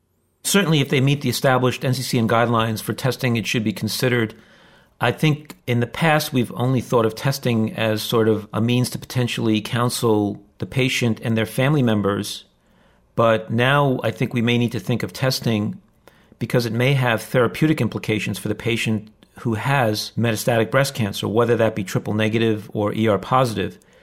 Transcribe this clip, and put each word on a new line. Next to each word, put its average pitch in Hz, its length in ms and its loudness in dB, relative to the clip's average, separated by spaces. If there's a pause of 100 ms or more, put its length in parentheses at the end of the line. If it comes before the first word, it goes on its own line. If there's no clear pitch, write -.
(420)
Certainly, 165 380 2
if - 80 0
they 139 120 0
meet 139 200 2
the - 80 -4
established 127 560 0
N 127 100 0
C 131 80 -4
C 127 160 -2
N 113 100 2
guidelines 113 540 2
for 117 100 -4
testing, 120 440 -2
it 107 100 -4
should 113 180 -2
be 110 80 -2
considered. 113 600 -2 (680)
I 120 120 2
think - 440 -2 (100)
in 120 140 0
the 120 60 0
past, 151 460 0
we've 123 220 0
only 123 260 0
thought 113 260 2
of 110 80 -2
testing 113 600 -2
as 107 280 0
sort 113 260 2
of 104 240 0
a 110 80 -2
means 123 300 2
to - 80 -6
potentially 117 640 -2
counsel 107 840 0 (160)
the - 80 -8
patient 127 560 0
and 113 140 -2
their 110 100 0
family 139 360 0
members. 101 640 0 (720)
But 113 360 2
now 131 520 2
I 113 80 0
think - 240 -4
we 123 80 0
may 120 160 2
need 120 140 0
to 113 80 -6
think 113 220 -2
of 104 100 -6
testing 117 680 -2 (580)
because 117 280 0
it 113 60 -4
may 123 220 2
have 123 280 2
therapeutic 147 580 2
implications 107 580 -2
for - 100 -6
the 107 80 -2
patient 113 540 -2 (320)
who 117 120 0
has 110 640 0
metastatic 113 500 0
breast 135 260 0
cancer, 104 340 -4
whether 113 280 2
that 110 200 2
be 104 80 -4
triple 113 280 -4
negative 110 640 0
or 104 180 -2
E 110 140 0
R 98 140 2
positive, 107 580 0 (240)